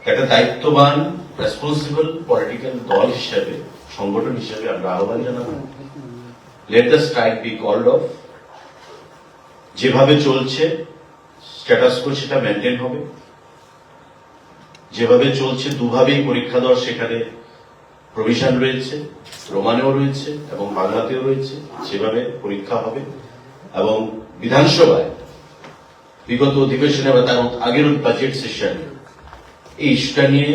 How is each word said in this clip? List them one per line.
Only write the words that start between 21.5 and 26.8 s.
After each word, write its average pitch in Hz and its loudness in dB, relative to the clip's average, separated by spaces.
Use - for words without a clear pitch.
সেভাবে 110 -2
পরীক্ষা 101 -6
হবে। - -6
এবং 110 2
বিধানসভায় - 4
বিগত 135 2
অধিবেশনে 135 2